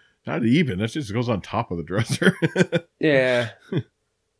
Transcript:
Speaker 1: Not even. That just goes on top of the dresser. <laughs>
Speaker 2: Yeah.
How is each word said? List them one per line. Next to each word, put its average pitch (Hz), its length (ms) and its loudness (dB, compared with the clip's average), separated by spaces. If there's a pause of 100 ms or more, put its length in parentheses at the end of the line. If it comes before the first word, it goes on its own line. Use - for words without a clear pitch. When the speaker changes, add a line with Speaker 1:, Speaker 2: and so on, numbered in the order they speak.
(260)
Speaker 1:
Not 120 200 -4
even. 120 340 4
That 113 120 -2
just 110 220 -6
goes 117 140 -2
on 107 140 -2
top - 300 -6
of 87 60 -6
the 82 60 -6
dresser. 113 580 0
<laughs> 170 460 0 (120)
Speaker 2:
Yeah. 127 520 2 (880)